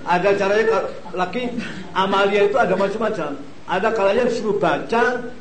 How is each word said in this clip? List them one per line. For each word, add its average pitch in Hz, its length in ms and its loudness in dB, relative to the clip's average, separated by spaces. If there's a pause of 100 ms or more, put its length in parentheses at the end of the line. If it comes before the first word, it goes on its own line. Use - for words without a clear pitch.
Ada 180 320 2
caranya, 202 320 2
kalau 220 200 2 (280)
laki 180 300 -2 (500)
Amalia 202 560 4
itu 208 80 0
ada 226 160 2
macam-macam. 196 580 -2 (380)
Ada 190 240 0
kalanya 202 340 2
disuruh 208 300 -2
baca 165 460 0 (380)